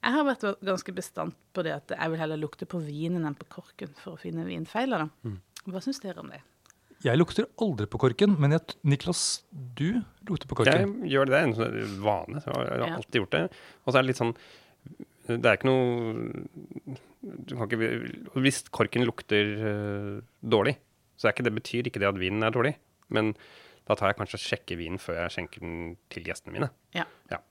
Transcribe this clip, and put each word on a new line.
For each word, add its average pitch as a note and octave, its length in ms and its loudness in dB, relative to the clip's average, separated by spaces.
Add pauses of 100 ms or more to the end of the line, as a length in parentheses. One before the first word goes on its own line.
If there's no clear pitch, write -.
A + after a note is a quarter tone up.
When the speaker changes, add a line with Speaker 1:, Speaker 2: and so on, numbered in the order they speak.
Speaker 1:
Jeg A#3 100 2
har D4 120 2
vært G#3+ 380 -2
ganske F#3+ 300 -4
bestandt - 420 -6 (200)
på F#3 100 -4
det D#3+ 80 -2
at C#3+ 160 -10
jeg D#3+ 220 -2
vil D#3+ 80 -4
heller D#3 180 -4
lukte D#3 300 -8
på F3 180 -6
vinen D#3+ 400 -4
enn D3 100 -4
på - 140 -18
korken - 480 -16
for F3 200 -14
å - 40 -18
finne E3 240 -8
vinfeiler F#3 540 -2
da. D#3 100 -2 (160)
Speaker 2:
Mm. G#2 140 -6 (280)
Speaker 1:
Hva F#3 140 -8
synes - 200 -6
dere F#3 200 -10
om D3 80 -14
det? C#3 140 -18 (600)
Speaker 3:
Jeg B2 140 4
lukter E3+ 300 2 (120)
aldri B2+ 280 0
på - 140 -6
korken, E3+ 380 6
men C#3+ 140 6
jeg D#3+ 140 2
t-, - 180 -14
Niklas, - 680 2
du D3 520 -2 (260)
lukter D#3+ 180 -4
på - 100 -8
korken. F#3 480 6
Speaker 2:
Jeg D#3+ 100 -2
gjør C3+ 120 6
det, C3 60 2
det C#3 60 6
er D#3+ 100 4
en A2 80 2
sånn G#2+ 480 -2
vane, G#2 400 0
så - 80 -4
jeg B2 160 -2
har B2 200 -2
Speaker 1:
Ja. E3 80 -4
Speaker 2:
alltid A#2 260 0
gjort F2+ 80 -4
det. D#3+ 140 2 (420)
Og C3 60 0
så C3+ 60 6
er B2+ 40 6
det C3+ 60 2
litt B2+ 120 0
sånn, A#2 160 0 (880)
det A#2 200 2
er G#2+ 100 8
ikke C3 140 2
noe, B2 1300 -2 (500)
du B2+ 100 -8
kan A2+ 120 -2
ikke, A#2 720 -4
hvis C3+ 300 2
korken A#2 360 2
lukter, G#2 500 2
eh, G#2 640 -4 (240)
dårlig, A#2 320 4 (400)
så - 120 2
er G#2+ 40 4
ikke B2+ 160 -2
det, A2 60 0
betyr A#2+ 340 -4
ikke A2 120 -4
det G2 80 4
at G2 120 0
vinen G2 240 0
er A2+ 80 4
dårlig, B2+ 220 2 (340)
men A2 240 2 (540)
da G#2+ 100 4
tar G2+ 160 2
jeg - 80 0
kanskje G2+ 180 -6
og - 60 -8
sjekker - 340 -4
vinen E2+ 220 -6
før E2+ 160 -6 (120)
jeg - 60 -6
skjenker - 260 -10
den E2+ 360 -8 (120)
til F2 160 -12
gjestene E2+ 280 -8
mine. C3+ 180 -4 (240)
Speaker 1:
Ja. F3 100 -4 (260)
Speaker 2:
Ja. - 80 -6 (120)